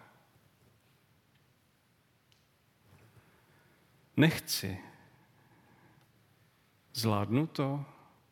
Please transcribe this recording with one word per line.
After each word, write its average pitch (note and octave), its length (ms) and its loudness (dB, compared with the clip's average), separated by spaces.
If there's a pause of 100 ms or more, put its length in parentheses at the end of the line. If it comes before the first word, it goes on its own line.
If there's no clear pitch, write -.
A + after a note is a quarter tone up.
(4000)
Nechci. A2+ 600 2 (2250)
Zvládnu A2 520 0
to? C#3+ 380 -4 (460)